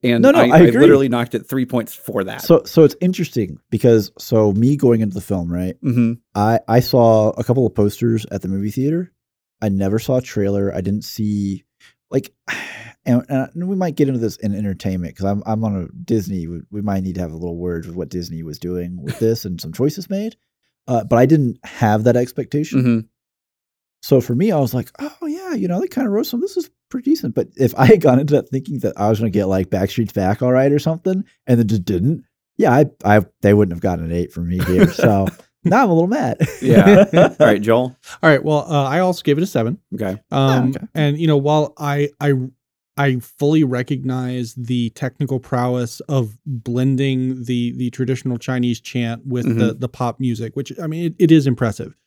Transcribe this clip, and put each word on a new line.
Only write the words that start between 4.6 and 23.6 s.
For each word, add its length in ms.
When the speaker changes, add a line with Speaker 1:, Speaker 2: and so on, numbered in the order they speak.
Speaker 2:
going 240
into 140
the 80
film, 300
right? 300
Speaker 1:
Mm-hmm. 300
Speaker 2:
I, 340
I 120
saw 500
a 120
couple 240
of 80
posters 560
at 120
the 60
movie 220
theater. 420
I 80
never 280
saw 200
a 40
trailer. 520
I 80
didn't 220
see, 600
like, 220
<sighs> 600
and, 240
and 380
we 60
might 220
get 120
into 120
this 160
in 180
entertainment 600
'cause 80
I'm, 220
I'm 180
on 120
a 120
Disney. 420
We, 140
we 120
might 200
need 120
to 80
have 100
a 40
little 200
word 300
with 100
what 140
Disney 320
was 160
doing 440
with 160
this 280
and 140
some 120
choices 380
made. 260
Uh, 180
but 120
I 100
didn't 380
have 400
that 120
expectation. 640
Speaker 1:
Mm-hmm. 180